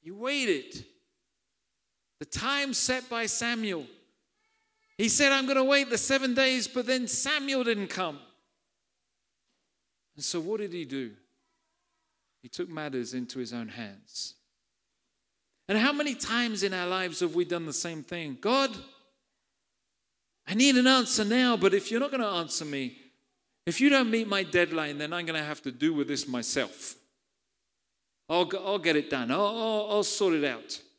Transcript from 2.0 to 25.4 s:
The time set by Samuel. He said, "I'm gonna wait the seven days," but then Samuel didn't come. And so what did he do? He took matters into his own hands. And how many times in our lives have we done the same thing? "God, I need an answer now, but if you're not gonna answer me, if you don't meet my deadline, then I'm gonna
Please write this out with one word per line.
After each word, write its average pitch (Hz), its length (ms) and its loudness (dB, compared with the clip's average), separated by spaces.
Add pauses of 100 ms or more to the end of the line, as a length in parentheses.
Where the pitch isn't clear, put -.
The 151 60 -10
time 277 480 -2
set 254 340 0
by 233 180 -4
Samuel. 220 600 -2 (1080)
He 220 120 2
said, 277 240 6
"I'm 269 140 2
gonna 269 180 4
wait 277 240 4
the 233 100 0
seven 262 360 2
days," 254 340 2
but 240 180 -2
then 254 220 0
Samuel 277 560 0
didn't 208 240 0
come. 165 320 -4 (1900)
And 147 100 -10
so 175 160 -2
what 208 200 -4
did 202 140 -6
he 170 100 -6
do? 127 320 -8 (1300)
He 127 60 -20
took 180 200 -8
matters 143 460 -6
into 127 240 -6
his 117 140 -6
own 117 160 -8
hands. 101 680 -12 (1300)
And 208 100 2
how 262 140 4
many 294 220 -2
times 226 480 -2
in 190 120 0
our 180 120 -2
lives 180 340 -2
have 170 140 0
we 175 100 2
done 165 200 -4
the 156 80 -8
same 165 300 -6
thing? 156 380 -8
"God, 247 360 2 (1700)
I 185 80 -4
need 262 220 8
an 247 100 6
answer 254 380 4
now, 240 320 4
but 190 160 4
if 196 180 0
you're 226 100 0
not 285 100 -2
gonna 254 180 0
answer 175 380 -2
me, 135 340 -6 (640)
if 170 160 -2
you 269 80 8
don't 262 220 4
meet 226 160 0
my 196 160 0
deadline, 160 560 0
then 151 160 -6
I'm 175 100 -6
gonna 160 200 -4